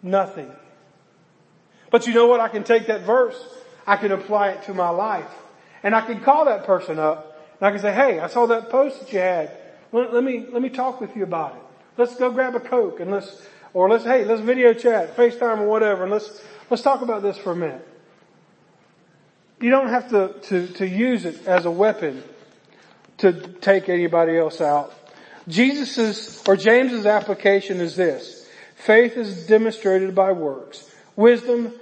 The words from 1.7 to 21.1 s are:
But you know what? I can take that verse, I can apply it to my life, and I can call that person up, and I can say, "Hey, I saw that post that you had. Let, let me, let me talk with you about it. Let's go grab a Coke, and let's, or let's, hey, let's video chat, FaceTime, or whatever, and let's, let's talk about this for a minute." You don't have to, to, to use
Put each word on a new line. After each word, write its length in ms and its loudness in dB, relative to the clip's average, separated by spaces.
But 160 2
you 60 -2
know 140 6
what? 140 4
I 80 -2
can 160 -6
take 220 2
that 140 -2
verse, 360 0
I 80 4
can 160 -2
apply 380 -2
it 140 -10
to 100 -12
my 160 -2
life, 400 -4
and 120 0
I 60 4
can 200 -8
call 240 4
that 200 0
person 340 -2
up, 420 -4
and 80 2
I 40 4
can 80 -6
say, 140 -2
"Hey, 260 2
I 80 -6
saw 200 0
that 220 0
post 300 0
that 140 -16
you 60 -2
had. 320 -2
Let, 220 -2
let 100 0
me, 280 -4
let 100 -4
me 80 -4
talk 320 -6
with 140 -12
you 80 -4
about 320 -6
it. 60 -20
Let's 180 0
go 160 -2
grab 240 -4
a 40 -4
Coke, 400 -4
and 120 -8
let's, 360 -10
or 160 2
let's, 140 2
hey, 220 2
let's 160 0
video 320 4
chat, 420 0
FaceTime, 440 0
or 80 0
whatever, 360 0
and 80 -4
let's, 300 -6
let's 140 -4
talk 180 2
about 200 -4
this 160 -4
for 140 -8
a 40 -4
minute." 320 -8
You 100 0
don't 200 4
have 200 -2
to, 240 0
to, 240 -4
to 200 -6
use 380 -2